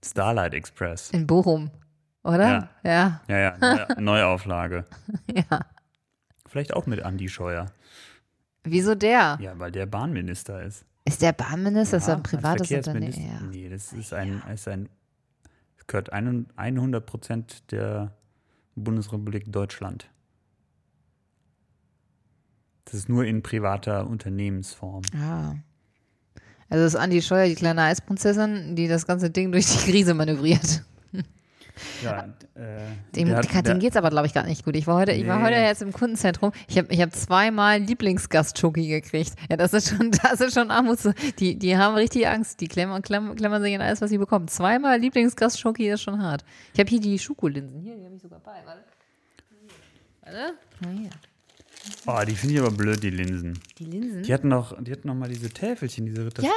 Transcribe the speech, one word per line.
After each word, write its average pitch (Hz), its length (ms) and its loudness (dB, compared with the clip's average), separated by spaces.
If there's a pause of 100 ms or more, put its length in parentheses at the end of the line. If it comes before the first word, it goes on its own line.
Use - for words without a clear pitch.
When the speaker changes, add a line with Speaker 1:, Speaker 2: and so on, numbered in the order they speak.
(100)
Speaker 1:
Starlight 101 440 0
Express. - 560 -8
Speaker 2:
In 165 160 0
Bochum, 165 440 2 (520)
oder? 185 480 2 (120)
Speaker 1:
Ja. 180 80 -2
Speaker 2:
Ja. 170 380 2
Speaker 1:
Ja, 101 100 2
ja, 95 200 2
Neu-, 247 360 2
Speaker 2:
<laughs> - 60 -6
Speaker 1:
Neuauflage. 92 840 0 (500)
Speaker 2:
Ja. 160 260 0 (840)
Speaker 1:
Vielleicht 147 280 -6
auch - 120 -2
mit 113 160 -4
Andi 95 260 -6
Scheuer. 87 380 -6 (960)
Speaker 2:
Wieso 185 300 2
der? 202 460 4
Speaker 1:
Ja, 92 180 -4
weil 87 140 -8
der 95 140 -4
Bahnminister 101 760 -6
ist. 101 220 -12 (200)
Speaker 2:
Ist - 180 0
der 170 100 6
Bahnminister? 202 680 0
Ist 160 100 0
Speaker 1:
Ja, 160 60 4
Speaker 2:
er - 20 0
ein 156 60 -6
Speaker 1:
als - 80 -6
Speaker 2:
privates 160 380 0
Speaker 1:
Verkehrsminister. 131 540 -4
Speaker 2:
Unternehmen? 104 320 -10
Ja. 92 60 -14
Speaker 1:
Nee, 92 80 -14
das 95 240 -12
ist 110 200 -12
ein, 98 300 -6 (100)
ist 107 140 -10
ein, 101 220 -8 (1000)
gehört - 260 -6
ein, 117 340 -4 (100)
einhundert 123 500 -2
Prozent - 640 -10
der 104 420 -4 (640)
Bundesrepublik 107 760 -6
Deutschland. 98 560 -8 (2750)
Das - 80 -16
ist 98 140 -8
nur 120 160 0
in 110 180 -2
privater 101 640 -2
Unternehmensform. 98 960 -8 (140)
Speaker 2:
Ah. 156 380 -6 (1120)
Also 165 160 4
ist 160 120 4
Andi 170 260 2
Scheuer 185 240 4
die 170 80 2
kleine 165 280 2
Eisprinzessin, 196 960 0
die 170 120 0
das 165 180 2
ganze 180 240 0
Ding 185 220 0
durch 180 140 6
die - 240 2
Krise 180 240 6
manövriert. 156 680 2 (1200)
Speaker 1:
Ja, 101 220 -4 (300)
äh, 107 240 -12 (360)
Speaker 2:
Dem, 170 140 2
Speaker 1:
der 117 80 4
hat, 117 160 0
Speaker 2:
dem 185 120 4
Speaker 1:
der - 120 4
Speaker 2:
geht's 226 200 2
aber, 170 120 4
glaub 151 160 2
ich, 151 80 0
gar - 140 0
nicht 160 180 -4
gut. 151 120 -2
Ich 156 100 0
war 170 100 4
heute, 190 160 4
ich - 140 0
war 185 120 2
Speaker 1:
Nee. 226 60 2
Speaker 2:
heute 233 120 4
jetzt 220 260 4
im 196 100 -8
Kundzentrum. 202 600 0 (160)
Ich - 100 2
hab, 175 120 0
ich 175 120 4
hab 170 120 0
zweimal 208 640 4
Lieblingsgastschoki 180 1080 2
gekriegt. 156 460 -2 (160)
Ja, 160 80 0
das 180 160 4
ist 208 160 2
schon, 226 200 2
<laughs> 202 120 4
das 254 180 4
ist 254 140 2
schon 233 160 2
Armuts-, 233 400 4 (280)
die, 185 200 0
die 185 180 4
haben 202 180 6
richtig 226 340 4
Angst. - 340 -2
Die 165 60 -6
klemmern, 190 340 -2
klemm-, 208 340 -2
klemmern 208 260 0
sich 202 120 0
in 196 80 -2
alles, 214 180 0
was 208 80 0
sie 208 80 2
bekommen. 196 320 2
Zweimal 240 500 2
Lieblingsgastschoki 233 920 2
ist 208 120 -2
schon 202 200 -4
hart. 151 240 -4 (260)
Ich - 80 0
hab 202 80 4
hier 226 120 2
die 202 180 0
Schokolinsen. 139 640 -4
Hier, 226 140 -16
die 185 100 -20
hab 185 80 -20
ich 180 80 -20
sogar 170 180 -20
bei. 208 240 -20
Warte. 165 160 -20 (1400)
Warte. 254 320 -10 (280)
Mal 180 120 -8
hier. 208 160 -10 (960)
Speaker 1:
Oh, 120 200 0
die 107 80 -2
finde 127 200 0
ich 143 60 4
aber 123 100 4
blöd, 104 320 0
die 101 80 0
Linsen. 90 480 -4 (200)
Speaker 2:
Die 165 60 -14
Linsen? 190 380 -8
Speaker 1:
Die 117 100 -2
hatten 135 160 2
noch, 123 340 -2
die 120 100 -12
hatten 139 140 -12
noch 135 80 -6
mal 127 140 -6
diese 117 220 -8
Täfelchen, 165 560 -6
diese 110 180 -6
Ritter - 180 -6
Speaker 2:
Ja, 285 140 0